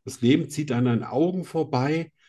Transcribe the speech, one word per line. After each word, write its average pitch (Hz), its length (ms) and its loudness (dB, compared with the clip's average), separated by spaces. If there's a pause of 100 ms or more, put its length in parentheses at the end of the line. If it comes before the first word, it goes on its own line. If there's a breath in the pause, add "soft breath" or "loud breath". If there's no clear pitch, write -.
das - 160 -12
Leben 147 280 4
zieht 147 220 -4
an 120 140 0
deinen 117 180 2
Augen 170 420 0
vorbei, 151 640 -2 (180)